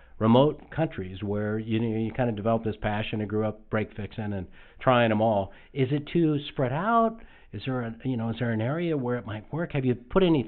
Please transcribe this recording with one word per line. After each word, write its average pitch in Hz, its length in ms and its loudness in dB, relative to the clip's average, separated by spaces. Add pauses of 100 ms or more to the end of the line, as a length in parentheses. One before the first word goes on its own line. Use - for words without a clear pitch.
(200)
remote 123 520 4
countries 95 500 -6
where, 104 380 -2
you 110 200 -2
know, 113 180 0
you 110 140 -2
kinda 120 200 0
develop 113 320 0
this 107 140 -4
passion 107 440 -4
and 101 80 -4
grew 107 160 0
up - 240 -6
brake 107 260 -2
fixing 104 380 -8
and 92 140 -6 (320)
trying 120 320 4
'em 107 100 2
all? 107 300 2 (220)
Is 131 180 0
it 147 160 -2
too 156 320 2 (100)
spread 127 240 -2
out? 226 460 2 (340)
Is 104 140 -8
there 127 160 -2
a, 113 200 -6
you 127 140 -2
know, 113 120 -2
is 113 100 -4
there 117 120 0
an 110 100 0
area 156 360 0
where 123 180 -2
it 110 120 -6
might 113 260 -10
work? 170 200 -6
Have 135 120 0
you 123 80 4
put 190 300 2
any 160 240 4